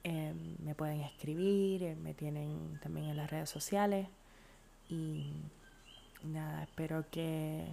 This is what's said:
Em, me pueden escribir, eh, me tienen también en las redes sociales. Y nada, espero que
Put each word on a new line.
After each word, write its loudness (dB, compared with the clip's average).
Em, -2
me -2
pueden 0
escribir, 4
eh, 0
me -4
tienen -2
también -2
en 0
las -2
redes -2
sociales. 4
Y -2
nada, -2
espero 0
que 0